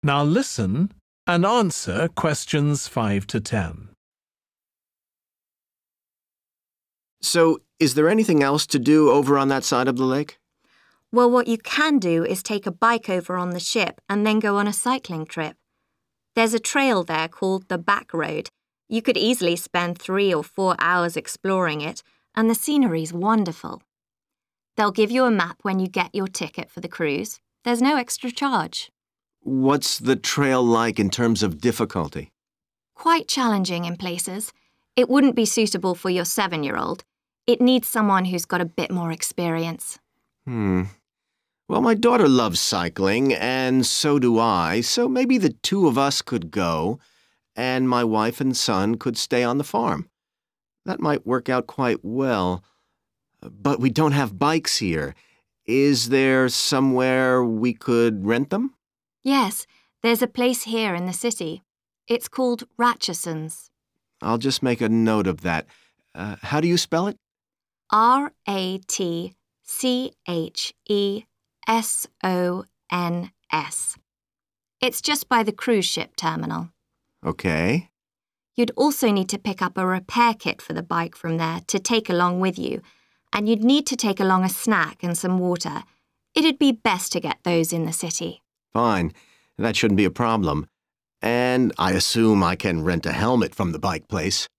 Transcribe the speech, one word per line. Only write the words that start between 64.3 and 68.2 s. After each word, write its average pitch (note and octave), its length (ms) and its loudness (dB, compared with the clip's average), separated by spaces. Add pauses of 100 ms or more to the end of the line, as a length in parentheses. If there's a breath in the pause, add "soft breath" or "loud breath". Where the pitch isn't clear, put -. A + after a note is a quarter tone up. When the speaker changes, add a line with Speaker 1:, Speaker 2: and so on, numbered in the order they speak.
Speaker 2:
just C3 240 -2
make B2 180 0
a A#2 80 0
note A2 380 2
of F2+ 160 -2
that. E2 240 -2 (480 soft breath)
Uh, G2+ 280 -10
how D3 180 -2
do E3 80 0
you F3 80 2
spell E3+ 300 -2
it? G3+ 100 -8 (720)
Speaker 3:
R B3 420 2 (160)